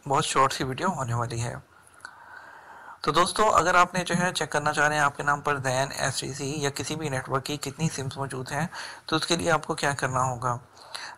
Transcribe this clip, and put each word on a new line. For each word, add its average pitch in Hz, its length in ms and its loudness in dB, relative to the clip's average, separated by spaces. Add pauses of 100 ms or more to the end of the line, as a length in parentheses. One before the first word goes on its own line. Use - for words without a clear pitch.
बहुत 143 200 4
शॉर्ट 135 260 6
सी 147 120 -2
वीडियो 139 260 -2
होने 117 240 -2
वाली 117 260 -2
है। 123 140 -4 (1500)
तो 156 80 0
दोस्तों, 185 400 4
अगर 175 240 4
आपने 175 260 4
जो 175 120 -2
है 180 180 2
चेक 156 200 -4
करना 151 200 0
चाह 147 140 4
रहे 151 120 2
हैं 147 60 4
आपके 143 180 0
नाम 143 200 2
पर 143 180 0
जैन, 131 400 0
एसटीसी 139 580 -4
या 143 140 0
किसी 156 240 -6
भी 156 140 -4
नेटवर्क 131 340 -2
की 147 140 -4
कितनी 147 320 -2
सिम्स 135 280 -6
मौजूद 131 300 -6
हैं, 147 200 -2 (400)
तो 160 80 2
उसके 165 200 0
लिए 170 140 -2
आपको 156 260 0
क्या 143 180 0
करना 127 280 0
होगा। 123 360 -2 (600)